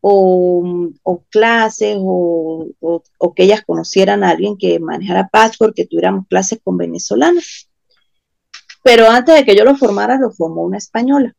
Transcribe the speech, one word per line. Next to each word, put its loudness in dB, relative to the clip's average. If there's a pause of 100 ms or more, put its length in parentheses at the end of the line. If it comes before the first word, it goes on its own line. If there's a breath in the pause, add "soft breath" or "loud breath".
o, 0 (120)
o -6
clases, 0
o, -4 (140)
o, -6 (140)
o -4
que 2
ellas 2
conocieran -2
a 0
alguien -4
que -2
manejara -4
patchwork, 0
que -4
tuviéramos -4
clases -4
con -4
venezolanas. -4 (1120)
Pero 6
antes 4
de 4
que 4
yo 4
lo 4
formara, 0
lo -2
formó -6
una -6
española. -2